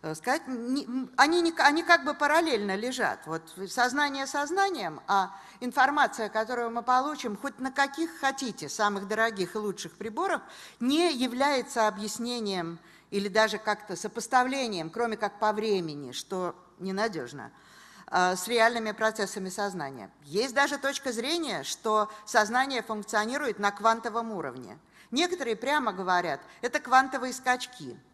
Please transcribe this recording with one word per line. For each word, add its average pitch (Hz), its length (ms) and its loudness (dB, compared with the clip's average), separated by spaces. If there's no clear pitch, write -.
э, 160 100 -6
сказать. 285 340 -2
Не, 254 380 -4
м, 247 300 -6
они 330 260 6
не 339 100 2
к-, 330 100 -2
они 294 200 6
как 330 220 6
бы 285 100 -2
параллельно 285 640 2
лежат. 220 500 -2
Вот 160 160 -4
сознание 269 580 0
сознанием, 294 800 0
а 190 240 2
информация, 254 680 2
которую 233 400 -2
мы 233 140 -6
получим, 254 540 0
хоть - 220 -8
на 254 120 -4
каких 277 480 -2
хотите, 269 500 -4
самых 202 380 0
дорогих 214 480 0
и - 20 -2
лучших 196 360 -6
приборах, 294 480 -2
не 311 320 4
является 247 760 2
объяснением 202 920 -4
или 202 200 -2
даже 214 280 4
как-то 208 380 -4
сопоставлением, 233 960 0
кроме 226 260 -2
как 208 220 -4
по 214 140 4
времени, 170 580 -2
что 180 420 -6
ненадежно, 165 720 -4
э, 185 240 4
с 180 120 -6
реальными 226 440 2
процессами 208 580 -2
сознания. 160 640 -6
Есть 208 300 -2
даже 277 240 2
точка 277 340 -4
зрения, 262 520 -2
что 214 480 0
сознание 240 580 2
функционирует 220 760 -2
на 202 140 2
квантовом 226 600 0
уровне. 131 460 -8
Некоторые 294 440 0
прямо 247 380 0
говорят: 180 480 0
"Это 247 180 -2
квантовые 262 540 4
скачки". 247 640 -2